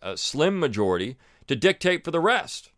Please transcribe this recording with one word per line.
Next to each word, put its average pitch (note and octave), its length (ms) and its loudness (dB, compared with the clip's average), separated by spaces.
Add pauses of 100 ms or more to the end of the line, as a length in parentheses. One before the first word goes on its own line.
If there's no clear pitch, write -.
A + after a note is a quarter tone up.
a G2 140 -6
slim F3+ 420 0
majority, G#2 580 0 (300)
to C#3+ 80 -2
dictate F3+ 500 2
for E3 60 -6
the E3 80 0
rest. - 600 -2